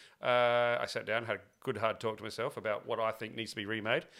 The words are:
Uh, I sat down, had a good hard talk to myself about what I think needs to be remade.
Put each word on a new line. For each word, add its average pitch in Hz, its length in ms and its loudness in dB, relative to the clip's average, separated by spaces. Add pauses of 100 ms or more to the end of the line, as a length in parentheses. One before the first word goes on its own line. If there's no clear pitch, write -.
(220)
Uh, 120 560 6
I 123 120 -2
sat 107 160 -4
down, 110 180 0
had 110 140 -2
a - 20 -16 (240)
good 123 140 -2
hard 107 240 0
talk 110 160 -2
to 107 60 -12
myself 113 340 -6
about 104 280 -2
what 117 140 -2
I 110 120 2
think 110 220 -8
needs 113 180 -6
to - 40 -14
be 104 100 -4
remade. 110 380 0 (160)